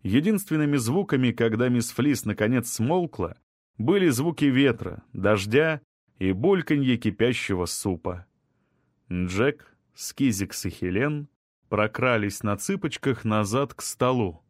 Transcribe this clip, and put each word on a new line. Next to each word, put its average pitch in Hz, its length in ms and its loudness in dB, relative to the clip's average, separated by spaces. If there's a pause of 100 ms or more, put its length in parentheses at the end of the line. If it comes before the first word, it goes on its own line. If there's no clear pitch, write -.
Единственными 151 720 0
звуками, 127 540 0
когда 117 380 2
мисс 120 220 0
Флис 135 340 0
наконец 110 460 0
смолкла, 131 680 -2 (400)
были 175 320 4
звуки 147 360 0
ветра, 127 580 2 (100)
дождя 107 680 2 (380)
и 95 120 0
бульканье 139 640 2
кипящего 107 680 0
супа. 90 600 -6 (840)
Джек, 92 640 -2 (200)
Скизикс 101 680 -4
и 92 40 -2
Хелен 135 580 -4 (420)
прокрались 107 760 0
на 104 140 0
цыпочках 156 680 -4
назад 110 480 0
к - 80 -16
столу. 120 680 -2